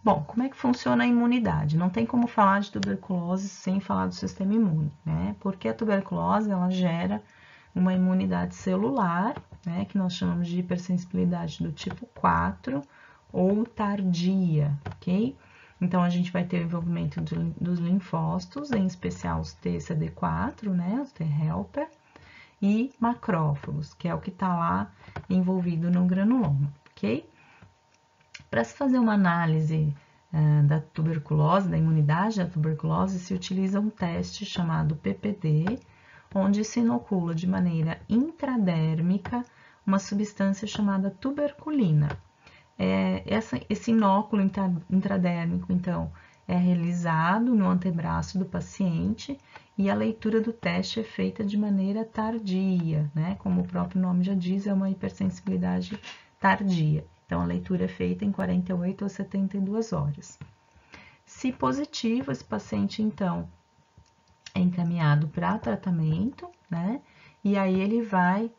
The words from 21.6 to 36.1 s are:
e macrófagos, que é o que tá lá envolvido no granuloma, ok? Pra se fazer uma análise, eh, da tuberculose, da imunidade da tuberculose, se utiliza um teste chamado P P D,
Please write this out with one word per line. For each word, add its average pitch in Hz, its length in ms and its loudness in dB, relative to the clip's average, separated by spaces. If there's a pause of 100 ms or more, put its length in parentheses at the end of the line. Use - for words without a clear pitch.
e 220 380 2
macrófagos, 156 960 -2
que - 140 -6
é 165 60 -2
o 160 60 -6
que 190 120 -8
tá 190 160 -2
lá 180 420 0 (400)
envolvido 180 640 2
no 180 140 4
granuloma, 185 680 2 (180)
ok? 233 400 -4 (1160)
Pra 226 160 0
se - 100 -8
fazer 262 240 2
uma 226 160 4
análise, 160 840 2 (340)
eh, 151 340 4
da 147 140 4
tuberculose, 160 920 2
da 160 80 0
imunidade 160 580 2
da 180 100 0
tuberculose, 160 720 -2
se - 140 -8
utiliza 190 480 -2
um 214 80 0
teste 180 560 -4
chamado 160 500 0
P 196 200 -4
P 208 180 -4
D, 165 460 0 (560)